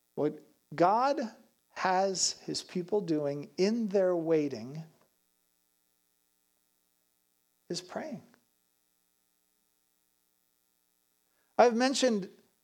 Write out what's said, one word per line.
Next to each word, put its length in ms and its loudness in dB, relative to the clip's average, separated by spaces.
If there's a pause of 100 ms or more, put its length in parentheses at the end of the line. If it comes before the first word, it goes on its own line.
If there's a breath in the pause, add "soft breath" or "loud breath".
(140)
what 240 -2 (340)
God 480 2 (540)
has 680 0
his 180 -8
people 380 -4
doing 580 -4
in 300 0
their 260 2
waiting 720 -2 (2750)
is 120 -6
praying. 420 -10 (3250)
I've 160 8
mentioned 540 2 (360)